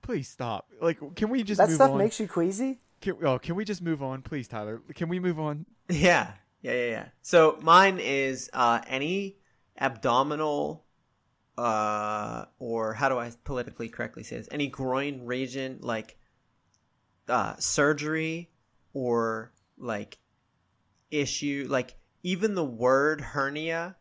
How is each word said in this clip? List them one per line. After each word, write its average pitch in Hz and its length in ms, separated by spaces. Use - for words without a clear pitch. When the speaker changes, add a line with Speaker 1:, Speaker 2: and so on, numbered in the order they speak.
Speaker 1:
please 170 240
stop. 117 400
Like, 160 200
can 214 140
we 254 140
just 196 140
Speaker 2:
That 185 120
Speaker 1:
move 160 60
Speaker 2:
stuff 269 160
Speaker 1:
on? 277 60
Speaker 2:
makes 214 220
you 208 80
queasy? 196 520
Speaker 1:
Can, 190 220
oh, 131 160
can 165 160
we 208 100
just 190 160
move 160 220
on, 131 180
please, 135 260
Tyler? 107 320
Can 165 160
we 180 100
move 175 200
on? 151 260
Speaker 3:
Yeah. 160 460
Yeah, 120 120
yeah, 123 160
yeah. 110 160
So 156 380
mine 185 380
is, 135 540
uh, 117 320
any 185 520
abdominal, 147 1040
uh, 107 880
or 113 340
how 135 160
do 131 80
I 120 140
politically 123 460
correctly 117 340
say 120 140
this? 113 140
Any 147 160
groin 131 580
region, 131 560
like, 113 360
uh, 110 300
surgery 160 960
or, 117 580
like, 107 420
issue, 143 600
like, 127 260
even 190 320
the 175 120
word 135 560
hernia 156 800